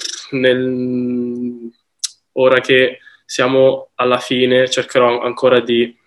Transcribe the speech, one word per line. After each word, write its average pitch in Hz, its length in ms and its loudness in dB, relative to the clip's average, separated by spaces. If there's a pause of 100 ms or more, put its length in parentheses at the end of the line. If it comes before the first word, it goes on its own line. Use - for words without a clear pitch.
(300)
nel, 123 1400 -4 (600)
ora 131 280 2
che 127 380 2 (260)
siamo 131 680 0
alla 123 240 0
fine 127 500 0
cercherò 120 520 0
ancora 123 400 2
di 117 360 -2 (100)